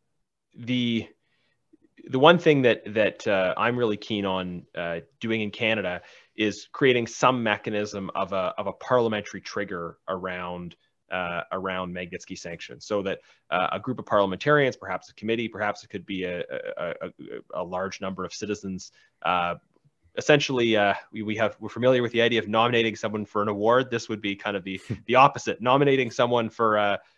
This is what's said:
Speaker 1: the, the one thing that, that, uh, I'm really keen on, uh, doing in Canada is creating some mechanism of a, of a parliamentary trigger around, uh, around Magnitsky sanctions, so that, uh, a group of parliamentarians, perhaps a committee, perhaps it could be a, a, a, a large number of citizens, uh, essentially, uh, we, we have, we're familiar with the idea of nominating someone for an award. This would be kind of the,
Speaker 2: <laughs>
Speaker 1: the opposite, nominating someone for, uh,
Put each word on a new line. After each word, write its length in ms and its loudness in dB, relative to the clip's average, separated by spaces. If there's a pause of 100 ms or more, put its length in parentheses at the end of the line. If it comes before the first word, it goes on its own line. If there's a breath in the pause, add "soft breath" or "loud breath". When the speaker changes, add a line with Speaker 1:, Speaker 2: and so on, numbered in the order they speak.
(540)
Speaker 1:
the, 540 -2 (1000)
the 100 0
one 180 10
thing 260 4
that, 300 4
that, 320 0
uh, 300 2
I'm 220 0
really 200 0
keen 280 -4
on, 400 -4 (100)
uh, 240 -4 (220)
doing 200 -2
in 100 -4
Canada 500 -2 (340 loud breath)
is 360 -2
creating 360 4
some 360 2
mechanism 720 -2
of 180 -4
a, 240 -2
of 100 -6
a 60 -4
parliamentary 680 0
trigger 580 -8 (120)
around, 680 -8 (360)
uh, 400 -4
around 440 -4
Magnitsky 420 -10
sanctions, 480 -14
so 180 -2
that, 160 -4 (300 soft breath)
uh, 220 0
a 80 -4
group 200 -8
of 60 -10
parliamentarians, 680 2
perhaps 340 -8
a 40 -20
committee, 340 -2
perhaps 380 -4
it 40 -20
could 160 -10
be 200 -6
a, 160 -4 (360)
a, 240 -6
a, 600 -10
a 20 -2
large 380 -6
number 240 -6
of 80 -10
citizens, 580 -8 (320 soft breath)
uh, 320 0 (600)
essentially, 580 2
uh, 200 4 (180)
we, 80 -8
we 160 -4
have, 240 0
we're 80 -10
familiar 320 2
with 100 -2
the 100 2
idea 180 4
of 100 -2
nominating 460 2
someone 300 -4
for 160 -2
an 60 0
award. 420 4
This 200 -4
would 120 -6
be 140 -2
kind 220 -4
of 80 -8
the, 160 -8 (120)
Speaker 2:
<laughs> 120 -14
Speaker 1:
the 100 2
opposite, 460 6
nominating 500 4
someone 380 2
for, 280 2
uh, 200 2 (200 soft breath)